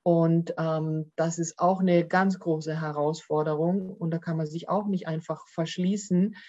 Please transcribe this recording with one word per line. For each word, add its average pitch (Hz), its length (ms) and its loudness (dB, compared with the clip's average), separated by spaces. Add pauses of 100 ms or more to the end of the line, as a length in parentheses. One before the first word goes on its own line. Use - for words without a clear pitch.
Und, 165 560 4
ähm, 156 580 -2
das 165 220 -2
ist 170 200 -6
auch 185 220 2
eine 175 260 4
ganz 185 320 2
große 160 400 -2
Herausforderung 156 1120 0
und 170 220 -6
da 165 80 0
kann 165 180 -4
man 160 100 -2
sich 160 220 -8
auch 202 200 0
nicht 185 180 -2
einfach 160 400 -6
verschließen. 185 880 0 (140)